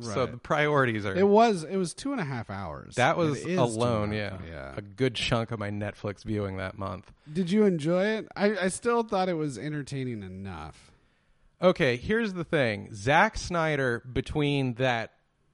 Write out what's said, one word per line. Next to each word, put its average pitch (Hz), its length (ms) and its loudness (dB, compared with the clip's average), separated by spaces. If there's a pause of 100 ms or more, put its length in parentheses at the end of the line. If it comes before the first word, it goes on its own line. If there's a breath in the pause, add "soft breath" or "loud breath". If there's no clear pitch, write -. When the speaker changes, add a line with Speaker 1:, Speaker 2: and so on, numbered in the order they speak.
Speaker 1:
So 117 220 -4
Speaker 2:
Right. 120 80 -2
Speaker 1:
the 120 80 -12
priorities 139 680 2
are 98 100 -2
Speaker 2:
It 190 140 6
was, 208 360 6
it 180 120 -6
was 185 160 -2
two - 200 -6
and 269 80 -4
a 175 40 -2
half 131 260 -6
hours. 82 440 -10
Speaker 1:
That 131 240 4
was 160 140 2
Speaker 2:
It 131 60 -2
is - 60 -8
two 151 60 -4
and 180 80 0
a 135 60 6
Speaker 1:
alone, 110 480 2
Speaker 2:
half, 101 300 -4
Speaker 1:
yeah, 82 60 -12
Speaker 2:
yeah. 73 280 -10
Speaker 1:
a - 40 -6
good 107 360 -2
chunk 117 340 0
of 113 80 -4
my 104 120 -4
Netflix 104 520 -6
viewing 104 360 -2
that 95 200 -6
month. 95 340 -8 (180)
Speaker 2:
Did 165 200 -2
you 214 140 6
enjoy 175 420 2
it? 214 300 -2
I, 208 200 2
I 185 120 0
still 233 340 0
thought 196 260 0
it 180 60 0
was 151 240 -4
entertaining 135 640 -6
enough. 92 640 -12 (720)
Speaker 1:
Okay, 170 360 4
here's 214 360 -2
the 180 100 -6
thing. 110 500 0
Zack 139 460 4
Snyder, 143 600 0 (120)
between 139 600 0
that 120 380 -2 (420)